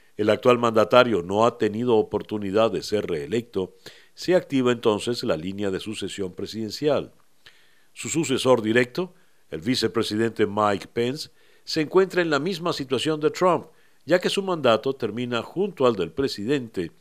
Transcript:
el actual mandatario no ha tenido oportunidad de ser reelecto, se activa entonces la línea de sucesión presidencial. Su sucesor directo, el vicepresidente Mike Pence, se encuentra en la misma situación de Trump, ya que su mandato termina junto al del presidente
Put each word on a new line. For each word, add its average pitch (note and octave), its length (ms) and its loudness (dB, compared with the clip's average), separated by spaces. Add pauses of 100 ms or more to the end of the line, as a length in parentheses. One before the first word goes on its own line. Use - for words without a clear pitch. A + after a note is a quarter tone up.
(160)
el G#2+ 140 2
actual A#2+ 280 4
mandatario A2+ 640 4
no G2 220 0
ha A#2+ 140 0
tenido A2 380 2
oportunidad G#2 760 0
de E2+ 120 -4
ser G2+ 240 -4
reelecto, F2+ 680 -6 (400)
se - 220 0
activa C3 340 2
entonces A#2 540 0
la G2+ 120 0
línea F#2+ 360 -4
de F2+ 80 -4
sucesión G2 540 -8
presidencial. G#2+ 760 -4 (840)
Su - 140 -12
sucesor B2+ 540 2
directo, A#2+ 520 0 (360)
el D#2+ 100 -8
vicepresidente A2 840 0
Mike G2+ 460 0
Pence, B2 380 -4 (340)
se - 160 -4
encuentra F3+ 420 2
en E3+ 80 -2
la D3 80 2
misma E3 340 -4
situación C3+ 460 -2
de D3+ 120 0
Trump, E3+ 360 0 (380)
ya F3 160 2
que G3 80 -2
su G3 140 -2
mandato C3+ 500 2
termina A#2+ 500 -4
junto F3 440 -2
al A#2 100 4
del E2+ 160 -4
presidente A#2 880 -4